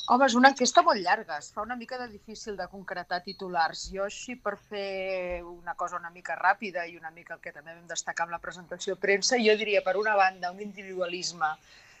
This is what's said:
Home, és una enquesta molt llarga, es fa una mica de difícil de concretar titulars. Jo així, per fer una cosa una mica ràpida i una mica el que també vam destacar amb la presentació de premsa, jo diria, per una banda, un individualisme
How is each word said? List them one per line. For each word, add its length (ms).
Home, 140
és 120
una 120
enquesta 320
molt 200
llarga, 380
es 140
fa 80
una 140
mica 220
de 100
difícil 500
de 100
concretar 560
titulars. 680
Jo 160
així, 280
per 220
fer 880
una 300
cosa 240
una 140
mica 260
ràpida 500
i 80
una 140
mica 240
el 80
que 100
també 240
vam 120
destacar 380
amb 80
la 60
presentació 560
de 60
premsa, 360
jo 200
diria, 260
per 140
una 180
banda, 360
un 100
individualisme 880